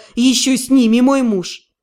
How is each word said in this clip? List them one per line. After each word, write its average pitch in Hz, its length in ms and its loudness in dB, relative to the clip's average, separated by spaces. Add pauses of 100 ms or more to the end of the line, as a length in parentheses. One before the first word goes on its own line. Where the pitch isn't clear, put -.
(140)
ещё 254 420 0
с 254 140 -6
ними 240 300 2
мой 269 220 2
муж. 202 400 -6 (200)